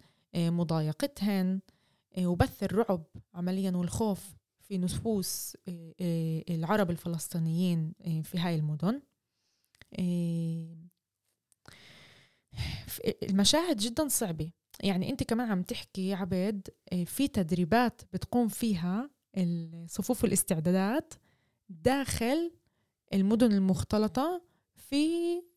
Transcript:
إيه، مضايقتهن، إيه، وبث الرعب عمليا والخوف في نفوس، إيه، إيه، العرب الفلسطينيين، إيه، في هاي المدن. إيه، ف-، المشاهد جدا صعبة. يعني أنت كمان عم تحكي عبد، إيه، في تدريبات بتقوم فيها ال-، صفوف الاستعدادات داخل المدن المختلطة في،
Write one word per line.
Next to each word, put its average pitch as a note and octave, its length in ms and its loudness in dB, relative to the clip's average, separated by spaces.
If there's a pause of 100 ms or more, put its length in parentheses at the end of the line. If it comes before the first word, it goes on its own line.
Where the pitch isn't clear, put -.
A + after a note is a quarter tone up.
(360)
إيه، E3+ 140 2
مضايقتهن، F#3 1080 0 (580)
إيه، F3+ 100 0
وبث - 360 2
الرعب F#3 400 0 (300)
عمليا F#3 380 -2
والخوف F3+ 640 -2 (240)
في - 180 -8
نفوس، F#3 800 -2 (100)
إيه، E3+ 320 -12
إيه، E3 560 -2
العرب F3 360 2
الفلسطينيين، E3 1080 0
إيه، D#3+ 200 -2
في E3+ 180 -4
هاي E3+ 160 0
المدن. D#3 460 0 (1000)
إيه، E3 880 -4 (2000)
ف-، - 120 -10 (240)
المشاهد C#4 540 4
جدا A#3 300 -2
صعبة. E3+ 440 -2 (320)
يعني F#3 260 2
أنت C#4 140 -2
كمان A#3 260 0
عم F3+ 140 0
تحكي F#3+ 500 -4
عبد، F#3+ 540 -2 (240)
إيه، F3+ 140 0
في C#4 220 -2
تدريبات F#3 720 2 (120)
بتقوم A#3+ 340 0
فيها G#3 600 -2 (280)
ال-، E3+ 520 -2
صفوف - 360 0
الاستعدادات F#3+ 880 2 (560)
داخل C4 800 0 (640)
المدن G#3 380 6
المختلطة G#3+ 920 2 (340)
في، E4+ 680 0 (160)